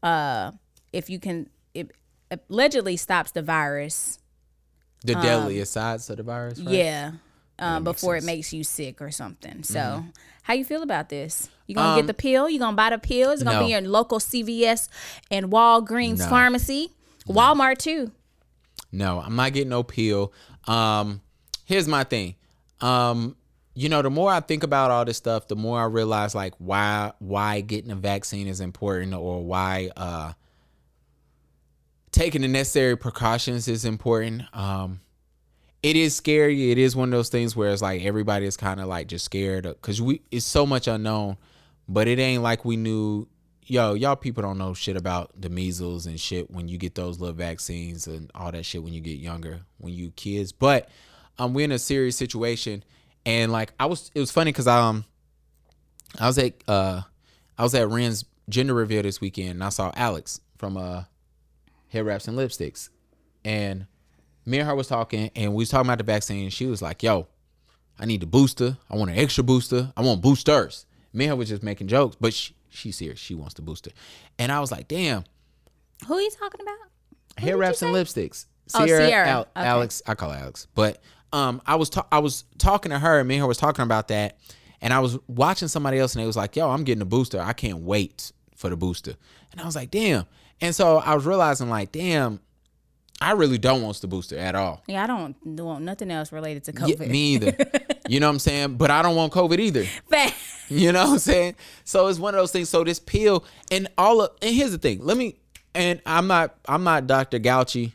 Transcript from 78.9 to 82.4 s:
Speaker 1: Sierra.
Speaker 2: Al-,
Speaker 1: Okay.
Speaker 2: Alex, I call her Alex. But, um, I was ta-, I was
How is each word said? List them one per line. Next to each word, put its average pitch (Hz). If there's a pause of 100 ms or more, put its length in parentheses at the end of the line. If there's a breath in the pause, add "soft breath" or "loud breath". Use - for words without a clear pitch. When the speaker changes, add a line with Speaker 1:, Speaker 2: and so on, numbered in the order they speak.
Speaker 1:
Sierra. 208
Speaker 2:
Al-, 131
Speaker 1:
Okay. -
Speaker 2:
Alex, 120
I 110
call 78
her 71
Alex. 65
But, 107 (320 soft breath)
um, 135
I 147
was 160
ta-, -
I 151
was 147 (140)